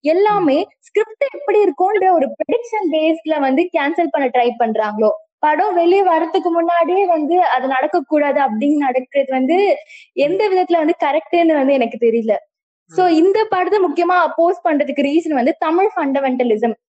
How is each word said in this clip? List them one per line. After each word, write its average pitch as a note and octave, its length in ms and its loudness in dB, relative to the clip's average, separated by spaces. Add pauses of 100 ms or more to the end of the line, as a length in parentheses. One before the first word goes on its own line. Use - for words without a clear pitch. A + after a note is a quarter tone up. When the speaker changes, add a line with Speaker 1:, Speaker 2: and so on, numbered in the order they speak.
Speaker 1:
எல்லாமே F4 540 2
Speaker 2:
ம். G4 120 -4 (120)
Speaker 1:
ஸ்கிரிப்ட் A4 460 -4
எப்படி G#4 340 -2
இருக்கும்ன்ற F#4 500 0
ஒரு C#4 200 0
ப்ரெடிக்ஷன் A4+ 580 -4
பேஸ்ல D#4 500 -2
வந்து C4+ 320 0
கேன்சல் D#4+ 400 -2
பண்ண C#4 160 -2
ட்ரை B3 200 0 (100)
பண்றாங்களோ, G#3+ 540 0 (280)
படம் D#4+ 340 0
வெளியே F4 280 4
வரதுக்கு E4+ 480 0
முன்னாடியே E4+ 560 0
வந்து D#4+ 380 0
அது C4 240 -2
நடக்க C4+ 320 -2
கூடாது D4 400 0
அப்படின்னு C4+ 380 0
நடக்கிறது C4 520 -2
வந்து C4 260 0 (600)
எந்த F4+ 320 0
விதத்துல F4+ 300 0
வந்து D#4 220 0
கரெக்ட்னு D#4+ 540 0
வந்து C#4 180 2
எனக்கு A#3+ 260 -2
தெரியல. A3+ 360 0 (580)
So F#4 100 0
Speaker 2:
ம். F4 120 2
Speaker 1:
இந்த F#4+ 300 4
படத்தை F#4 360 -2
முக்கியமா F4 400 0
அப்போஸ் E4+ 420 0
பண்றதுக்கு C#4+ 400 -2
ரீசன் D#4 320 0
வந்து C4 240 0
தமிழ் F4+ 320 0
ஃபண்டமெண்டலிசம். B3+ 840 -2 (160)